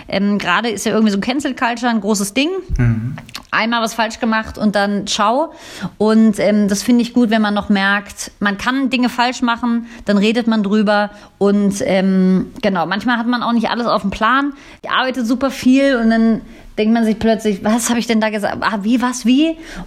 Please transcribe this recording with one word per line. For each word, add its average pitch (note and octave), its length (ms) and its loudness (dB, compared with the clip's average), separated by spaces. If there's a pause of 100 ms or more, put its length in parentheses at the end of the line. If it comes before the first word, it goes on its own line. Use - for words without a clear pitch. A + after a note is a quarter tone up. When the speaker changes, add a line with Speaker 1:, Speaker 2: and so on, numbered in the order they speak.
Speaker 1:
ähm, G3+ 300 0
gerade F#3 320 0
ist - 160 -6
ja G#3+ 60 0
irgendwie A3 200 4
so G3 60 0
Cancel B3+ 380 -4
Culture A#3+ 340 -2
ein A3+ 100 0
großes G3 340 -2
Ding. C#4+ 160 0 (280)
Speaker 2:
Mhm. A#2 380 0 (340)
Speaker 1:
Einmal A3+ 320 -2
was A3 120 -4
falsch A3 260 -4
gemacht A3 380 -2
und G#3 180 0
dann G3+ 320 -2
ciao. B3+ 440 0 (460)
Und, A3 400 4
ähm, G#3 300 2
das G3+ 160 -2
finde A#3+ 180 4
ich A#3 100 -6
gut, A#3+ 180 2
wenn A3 120 2
man G#3 100 0
noch G3+ 160 -2
merkt, G3+ 680 0
man G3+ 200 -2
kann C4 320 -2
Dinge B3 180 0
falsch B3 340 -2
machen, A#3 440 -2 (180)
dann G#3 140 2
redet A3+ 280 2
man A3 160 2
drüber. G#3 480 2 (280)
Und, G3+ 460 2
ähm, F#3 680 2 (100)
genau, F#3+ 240 0
manchmal G#3 320 -2
hat A#3 80 -4
man B3 160 -2
auch A#3 100 -2
nicht A#3 180 0
alles A3+ 180 -2
auf E3+ 140 0
dem G3 100 -2
Plan. C4+ 400 0 (320)
Ich - 60 -10
arbeite B3 340 -2
super B3+ 260 0
viel C4+ 460 2
und A3+ 140 2
dann A3+ 320 2 (360)
denkt G#3+ 160 2
man A#3 100 2
sich G#3+ 140 2
plötzlich, G#3+ 460 0
„Was A3+ 260 0
habe A#3+ 80 0
ich A3 80 -2
denn A3 160 2
da A3 80 0
gesagt? G#3 300 -4
Ah, G#3 220 0
wie, A3+ 200 0
was, B3 240 -2
wie?“ D#4 320 2 (280)